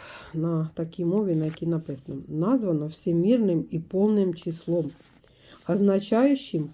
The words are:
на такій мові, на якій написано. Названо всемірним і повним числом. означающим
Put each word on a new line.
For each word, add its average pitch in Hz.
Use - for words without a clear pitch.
на 160
такій 165
мові, 190
на 156
якій 160
написано. 151
Названо 170
всемірним 180
і 165
повним 190
числом. 165
означающим 196